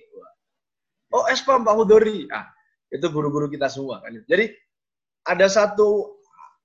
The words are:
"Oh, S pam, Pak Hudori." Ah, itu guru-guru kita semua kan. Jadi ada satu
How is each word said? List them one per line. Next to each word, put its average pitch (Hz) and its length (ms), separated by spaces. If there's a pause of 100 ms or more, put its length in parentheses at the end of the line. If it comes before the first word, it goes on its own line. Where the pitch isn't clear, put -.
(1160)
"Oh, 262 160
S 262 80
pam, 262 240
Pak 214 120
Hudori." 214 600
Ah, - 160 (400)
itu - 160
guru-guru 147 400
kita 139 240
semua 127 320
kan. 113 80 (160)
Jadi 208 240 (720)
ada 180 240
satu 208 720 (460)